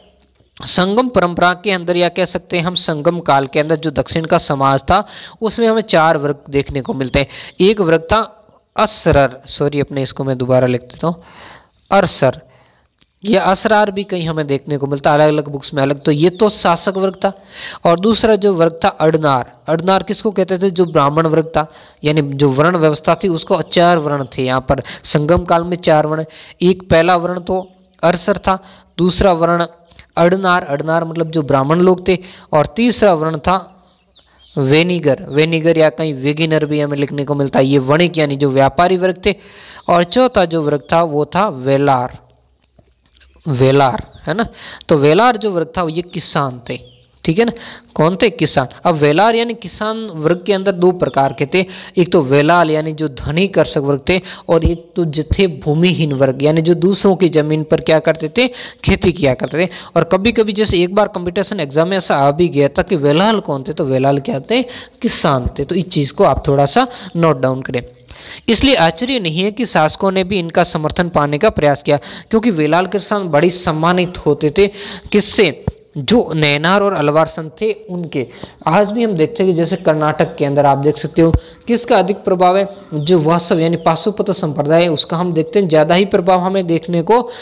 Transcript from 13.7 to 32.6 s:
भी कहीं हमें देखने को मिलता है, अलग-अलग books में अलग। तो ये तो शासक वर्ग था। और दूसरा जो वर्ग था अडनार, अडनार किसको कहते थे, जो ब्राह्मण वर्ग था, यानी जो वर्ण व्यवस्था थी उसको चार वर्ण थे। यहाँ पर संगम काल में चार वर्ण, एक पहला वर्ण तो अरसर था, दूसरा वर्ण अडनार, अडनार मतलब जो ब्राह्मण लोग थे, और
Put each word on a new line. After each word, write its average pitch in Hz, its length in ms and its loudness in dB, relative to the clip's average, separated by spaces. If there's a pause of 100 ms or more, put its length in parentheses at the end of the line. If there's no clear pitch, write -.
भी 196 140 -6
कहीं 175 240 -6
हमें 156 180 -4
देखने 139 320 -4
को 139 80 -4
मिलता 143 240 0
है, 147 60 4
अलग-अलग 151 320 2
books 143 260 -8
में 139 80 -2
अलग। 139 200 -4
तो 156 100 2
ये 156 180 2
तो 208 180 2
शासक 185 480 -2
वर्ग 190 180 -2
था। 196 180 -2 (520)
और 175 160 2
दूसरा 220 360 2
जो 196 180 0
वर्ग 165 300 0
था 196 40 2
अडनार, 156 640 0 (160)
अडनार 180 340 2
किसको 208 280 -4
कहते 185 280 -2
थे, 196 120 0
जो 175 140 0
ब्राह्मण 156 420 2
वर्ग 156 180 2
था, 156 280 -4 (320)
यानी 151 180 2
जो 139 280 0
वर्ण 156 260 2
व्यवस्था 156 380 2
थी 190 140 -2
उसको 165 340 -2
चार 175 360 2
वर्ण 147 260 -4
थे। 131 180 -6
यहाँ 131 180 0
पर 131 220 -2 (220)
संगम 160 400 0
काल 170 200 0
में 175 120 -4
चार 151 300 2
वर्ण, 156 180 -4 (380)
एक 185 280 2
पहला 175 260 4
वर्ण 180 240 -4
तो 185 280 -4 (340)
अरसर 180 360 0
था, 190 200 -2 (400)
दूसरा 185 340 2
वर्ण 170 340 0 (500)
अडनार, 180 480 2
अडनार 156 400 -2
मतलब 165 260 -4
जो 160 120 -2
ब्राह्मण 139 380 0
लोग 185 280 2
थे, 180 100 2 (340)
और 147 140 2